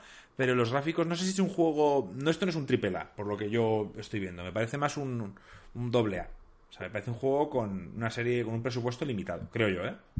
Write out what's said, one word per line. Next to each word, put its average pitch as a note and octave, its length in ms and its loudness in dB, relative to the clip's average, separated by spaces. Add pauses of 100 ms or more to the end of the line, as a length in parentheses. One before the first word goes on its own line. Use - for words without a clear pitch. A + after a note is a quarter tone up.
(360)
pero B2+ 200 4
los A#2 160 4
gráficos, D#3 340 0
no E3+ 100 0
sé F3 100 -2
si F#3 60 0
es F#3+ 80 0
un F#3 100 4
juego, D3 680 4
no, C#3+ 160 2
esto F#3 160 0
no - 20 2
es E3 60 0
un D3 100 -2
triple G#2+ 320 2
A, D#2 180 -8
por G2+ 120 -6
lo G#2 100 -2
que G#2 140 -2
yo A2 440 2
estoy A2 240 -6
viendo. F2+ 240 -6
Me F2+ 80 -6
parece A2+ 280 -2
más C#3+ 180 0
un, A#2+ 380 -4 (400)
un A#2+ 160 -4
doble G#2+ 300 2
A. - 80 -12 (380)
O - 60 -20
sea, F#2 140 -8
me - 20 -12
parece G#2 220 -6
un A2+ 60 -6
juego C3+ 300 2
con G2+ 480 -4
una A2+ 140 -2
serie, A#2+ 340 0
con A2+ 120 -4
un A2+ 80 -2
presupuesto A#2+ 420 -2
limitado, F#2 460 -4
creo A2+ 180 2
yo, F2+ 160 0
¿eh? D#3+ 100 -6 (240)